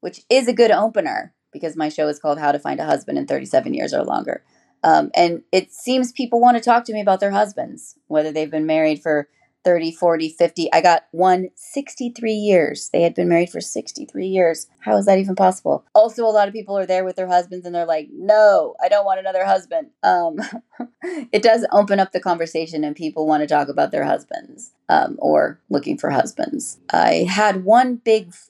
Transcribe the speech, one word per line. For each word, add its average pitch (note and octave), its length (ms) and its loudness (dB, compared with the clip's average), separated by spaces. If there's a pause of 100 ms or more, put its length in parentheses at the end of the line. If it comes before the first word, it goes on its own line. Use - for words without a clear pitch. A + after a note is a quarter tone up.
which - 280 -12
is B3 200 4
a A#3+ 40 0
good A3+ 180 6
opener F3 600 -2 (200)
because D#3 240 -10
my D#3 100 -2
show D3+ 220 -2
is D3 100 -6
called D3+ 200 -2
How D3 120 0
to - 80 0
Find C#3 220 -6
a D#3 40 -4
Husband C#3+ 320 -4
in C#3 100 -6
thirty-seven C#3 460 -2
Years C#3+ 200 -6
or D3 100 -2
Longer. - 400 -6 (400)
Um, D#3 320 2
and E3+ 280 0 (100)
it F#3+ 180 0
seems B3+ 400 -4
people A#3+ 300 -2
want A#3+ 160 6
to A3+ 60 -4
talk A#3+ 220 2
to A3 80 -10
me G#3+ 60 -6
about G3 220 0
their G3+ 100 -2
husbands, - 640 -6 (120)
whether D3+ 260 0
they've D#3 180 -4
been D#3 140 -2
married D#3 360 0
for D3 280 -2 (340)
thirty, E3 280 2
forty, E3 380 0
fifty. E3+ 420 -2
I E3 100 4
got E3+ 280 4
one F3+ 460 0
sixty-three A#3+ 800 -8
years. F3+ 580 0
They - 80 2
had E3+ 140 0
been F3+ 120 -2
married F3 220 2
for E3+ 120 -10
sixty-three - 680 -10
years. F3+ 400 0 (140)
How G#3+ 160 0
is G3+ 100 2
that F#3+ 100 4
even G3 180 -2
possible? F#3 480 0 (120)
Also, A3+ 280 4
a A3+ 60 2
lot G#3 180 2
of G3+ 60 -10
people G3+ 240 -8
are F#3+ 80 -2
there F#3 180 0
with F#3 120 -6
their F#3 120 -6
husbands F3+ 380 0
and F3 80 -10
they're E3+ 100 -2
like, D#3+ 300 -2
"No, G3 680 4
I F#3 60 2
don't G3+ 160 2
want F#3+ 140 0
another F#3+ 240 -2
husband." F3+ 440 -2 (160)
Um, F3 340 2 (640)
<laughs> E4 300 -10
it G#3 100 2
does A#3+ 300 4
open G3+ 280 4
up F#3+ 120 0
the F3+ 80 -4
conversation E3 640 -4
and D3+ 120 -6
people D#3 300 -6
want D3+ 160 0
to D3 60 -2
talk C#3+ 200 0
about D3 220 -2
their D3 160 -4
husbands, - 680 -8 (160)
um, - 300 2
or - 420 0 (120)
looking - 260 -4
for - 140 -4
husbands. - 680 -4 (140)
I E3 360 2
had F#3+ 360 0
one A#3+ 320 2
big A3 400 -2 (140)